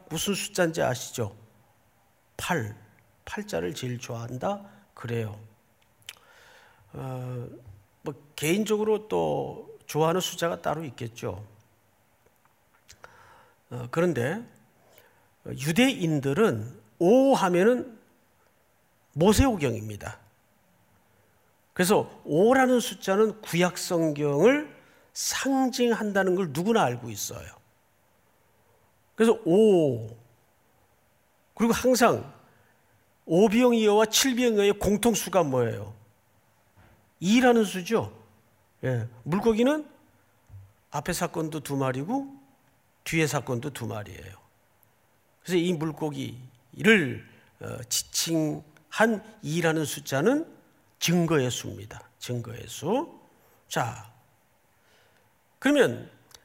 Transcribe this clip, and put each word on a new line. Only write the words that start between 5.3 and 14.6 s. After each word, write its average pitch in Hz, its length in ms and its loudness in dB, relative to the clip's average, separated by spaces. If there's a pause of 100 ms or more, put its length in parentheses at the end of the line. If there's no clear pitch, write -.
어, 127 540 -10 (540)
뭐 151 120 -8 (220)
개인적으로 208 720 0
또 151 800 -4
좋아하는 160 340 0
숫자가 175 440 -4
따로 156 200 -4
있겠죠. 117 600 -10 (2250)
어, 120 220 -10
그런데 165 520 0 (1000)